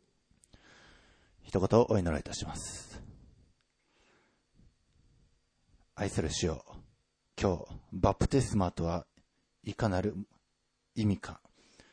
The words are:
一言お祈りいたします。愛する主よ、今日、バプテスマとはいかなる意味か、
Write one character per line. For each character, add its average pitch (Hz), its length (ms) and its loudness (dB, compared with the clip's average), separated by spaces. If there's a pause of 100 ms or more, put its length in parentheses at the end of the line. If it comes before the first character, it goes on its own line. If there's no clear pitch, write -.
(1400)
一 - 180 -2
言 107 300 6
お 107 80 6
祈 85 120 2
り 76 80 0
い - 40 -4
た - 100 -12
し - 140 -6
ま - 100 -10
す。 - 460 -12 (3000)
愛 101 140 -4
す - 140 -2
る 78 80 -2
主 87 160 -2
よ、 78 180 -2 (760)
今 90 200 2
日、 - 80 -12 (260)
バ 95 220 2
プ - 120 0
テ 139 140 4
ス 120 160 0
マ 92 160 2
と - 120 -4
は 85 220 -2 (580)
い 113 100 -8
か 110 160 0
な 92 100 2
る 104 160 -2 (760)
意 110 100 0
味 101 140 4
か、 - 240 -14 (500)